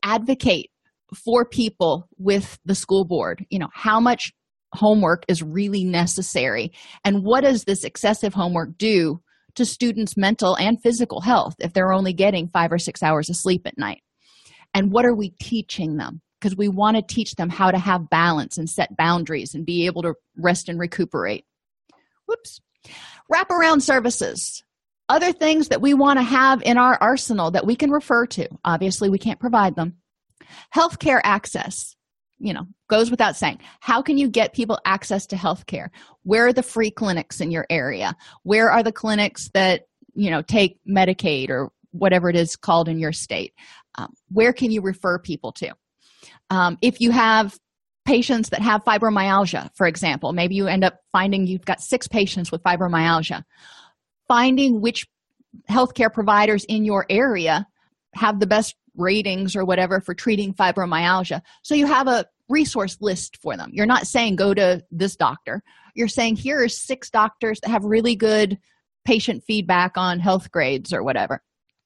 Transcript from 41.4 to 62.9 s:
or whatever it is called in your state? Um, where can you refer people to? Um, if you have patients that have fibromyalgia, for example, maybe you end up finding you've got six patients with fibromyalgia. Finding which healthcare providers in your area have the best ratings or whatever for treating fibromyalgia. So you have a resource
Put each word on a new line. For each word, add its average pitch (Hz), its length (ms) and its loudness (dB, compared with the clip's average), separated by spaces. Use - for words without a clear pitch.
or 131 220 -4
whatever 180 380 2
it 175 60 0
is 170 200 0
called 170 320 2
in 165 120 -4
your 156 140 -4
state? - 400 -8
Um, - 160 -14
where 220 260 2
can 247 160 -2
you 214 120 -2
refer 185 360 -4
people - 360 -10
to? - 200 -12
Um, 180 300 0
if 247 200 2
you 233 100 4
have 220 460 2
patients 240 440 2
that - 120 -4
have 214 220 0
fibromyalgia, 196 920 0
for 185 120 2
example, 160 440 -4
maybe 175 240 -2
you 196 120 -2
end 190 160 2
up 180 160 0
finding 196 360 0
you've 185 180 -6
got 185 160 -2
six - 260 -4
patients 196 440 -2
with 165 100 -8
fibromyalgia. 170 840 0
Finding 254 520 4
which 226 280 -4
healthcare 240 440 2
providers 208 520 2
in 214 200 -2
your 202 240 0
area 190 560 2
have 208 260 0
the 202 80 0
best 214 280 0
ratings 190 580 -2
or 190 100 -2
whatever 185 340 0
for 180 140 -8
treating 202 400 -2
fibromyalgia. 175 880 0
So 294 120 -2
you 294 100 4
have 269 220 2
a 240 180 0
resource 247 540 -2